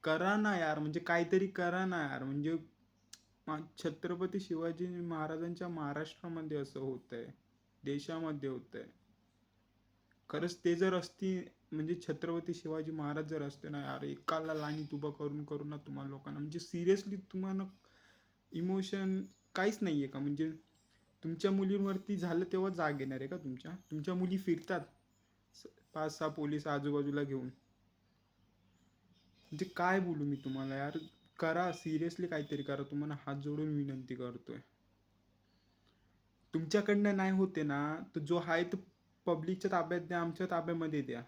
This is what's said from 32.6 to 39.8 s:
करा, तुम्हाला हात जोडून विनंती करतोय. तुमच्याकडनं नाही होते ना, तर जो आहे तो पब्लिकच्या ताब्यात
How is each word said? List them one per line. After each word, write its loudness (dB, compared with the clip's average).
करा, -2
तुम्हाला -2
हात -2
जोडून 0
विनंती -2
करतोय. -8
तुमच्याकडनं 4
नाही 4
होते 4
ना, 2
तर 0
जो 2
आहे 4
तो -2
पब्लिकच्या 2
ताब्यात 2